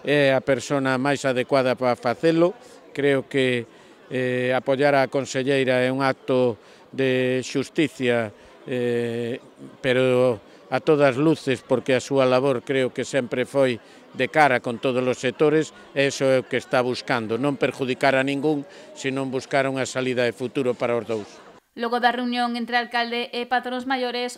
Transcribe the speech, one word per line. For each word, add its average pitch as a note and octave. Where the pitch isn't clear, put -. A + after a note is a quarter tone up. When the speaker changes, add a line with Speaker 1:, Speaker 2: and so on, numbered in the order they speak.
Speaker 1:
é C#3
a B2+
persona C3+
máis C#3
adecuada B2+
para B2
facelo. E3
Creo C#3
que, B2+
eh, B2+
apoiar C3+
a C3
conselleira C3
é -
un C3+
acto B2+
de B2+
xusticia, B2
eh, A#2+
pero B2+
a C3
todas C#3+
luces, C#3
porque C3
a B2
súa C3+
labor B2+
creo C3
que B2
sempre B2+
foi C3
de C3
cara C#3
con A#2
todos B2+
os B2+
sectores, D3
e C#3
iso C3+
é C3
o -
que B2+
está B2+
buscando, A#2
non C#3
perjudicar C3
a C3
ningún, C#3
sino C3+
buscar C3+
unha C3
salida B2+
de A#2
futuro B2
para A#2+
os A2
dous. A2
Speaker 2:
Logo A#3+
da A#3+
reunión A#3+
entre A#3
alcalde A#3+
e A#3+
patróns B3
maiores, B3